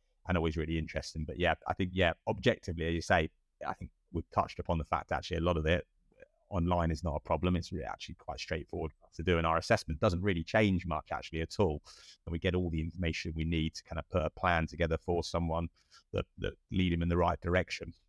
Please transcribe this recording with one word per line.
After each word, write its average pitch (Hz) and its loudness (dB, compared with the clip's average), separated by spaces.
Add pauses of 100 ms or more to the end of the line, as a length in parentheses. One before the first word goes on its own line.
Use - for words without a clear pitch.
(300)
and 90 2
always 80 2
really 80 -2
interesting. 78 -6
But 76 -8
yeah, 85 2 (120)
I - -2
think, 92 -2
yeah, 90 4 (160)
objectively, 95 0
as 85 0
you 82 0
say, 82 2 (380)
I - -4
think - -12 (220)
we've 82 -6
touched - 0
upon 87 0
the 78 -2
fact - -4
actually 82 -2
a 80 0
lot 85 2
of 78 -2
it 82 2 (640)
online 87 2
is 78 -2
not 78 -2
a 76 -2
problem. 87 2
It's 87 -2
really 73 -6
actually - -10
quite - -12
straightforward 82 -6 (240)
to 85 -8
do, 85 4
and 82 2
our 82 4
assessment - 0
doesn't 90 2
really 92 0
change 95 4
much 78 -4
actually 80 -6
at - -4
all. 78 2 (440)
And 82 -6
we 85 -4
get 90 0
all 90 0
the 82 0
information 82 -4
we 80 -2
need 80 0
to - -14
kind 82 -8
of - -10
put 80 0
a 76 -2
plan 82 0
together 82 0
for 85 -2
someone 85 -2 (420)
that, 92 -2 (140)
that - -4 (160)
lead 92 2
them 85 2
in 85 2
the 87 4
right 85 2
direction. - -2 (160)